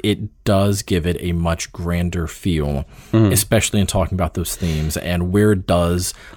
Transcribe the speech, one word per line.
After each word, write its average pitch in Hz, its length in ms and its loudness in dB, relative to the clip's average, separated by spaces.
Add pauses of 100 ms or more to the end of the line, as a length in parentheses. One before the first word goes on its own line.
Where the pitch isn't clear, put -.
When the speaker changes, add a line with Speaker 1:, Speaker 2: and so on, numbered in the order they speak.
Speaker 1:
it 107 400 -4
does 101 400 2
give 87 240 0
it 87 140 0
a 87 100 -4
much 85 400 -2
grander 87 560 -2
feel, 73 580 -2 (280)
Speaker 2:
Mm-hmm. 110 180 4
Speaker 1:
especially 104 480 2
in 95 80 2
talking 92 280 -2
about 87 200 -2
those 87 220 -4
themes 78 400 -2
and 87 340 -2
where 104 240 4
does 90 580 0 (240)